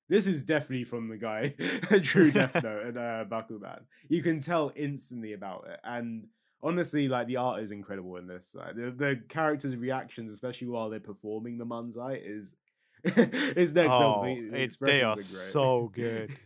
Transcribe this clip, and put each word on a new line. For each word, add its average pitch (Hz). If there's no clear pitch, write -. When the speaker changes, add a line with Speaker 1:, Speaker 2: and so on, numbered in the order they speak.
Speaker 1:
"This 190
is 156
definitely 139
from 117
the 110
guy 110
<laughs> 262
that 208
drew 156
Death -
Speaker 2:
<laughs> 170
Speaker 1:
Note 107
and, 120
uh, 113
Bakuman." 110
You 160
can 160
tell 156
instantly 127
about 95
it. 85
And 117
honestly, 151
like, 123
the 127
art 123
is 104
incredible 98
in 90
this. 90
Like, 87
the, 120
the 131
characters' 147
reactions, 120
especially 120
while 113
they're 107
performing 110
the 117
manzai, 120
is, 104
<laughs> -
is 226
next 151
level. 110
Speaker 2:
Oh, -
Speaker 1:
The, 120
the 131
Speaker 2:
it, 117
they 139
are 110
Speaker 1:
expressions 98
are 95
great. 92
Speaker 2:
so 131
good. 113